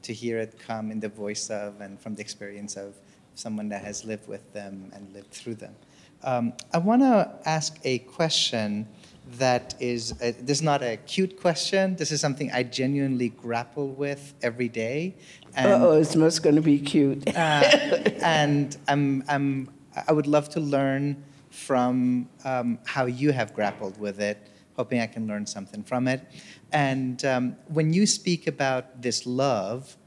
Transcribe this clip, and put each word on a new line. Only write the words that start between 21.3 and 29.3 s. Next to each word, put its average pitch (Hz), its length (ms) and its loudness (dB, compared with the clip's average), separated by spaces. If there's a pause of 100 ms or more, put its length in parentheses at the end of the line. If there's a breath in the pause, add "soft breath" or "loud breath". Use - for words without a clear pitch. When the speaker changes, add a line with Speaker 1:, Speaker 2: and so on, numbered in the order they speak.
Speaker 1:
from, 123 760 0 (160)
um, 120 400 -2
how 135 220 -2
you 123 240 0
have 123 240 0
grappled 101 460 -2
with 101 200 -6
it, 104 300 -4 (260 soft breath)
hoping 123 240 -2
I 113 60 -2
can 113 220 -6
learn 104 180 -6
something 101 380 -12
from 127 240 -2
it. 135 120 0 (520 loud breath)
And, 131 520 0
um, 127 320 0 (120)
when 156 240 2
you 196 140 4
speak 180 420 0
about 135 520 -2
this 120 240 -2
love 123 720 -2 (100)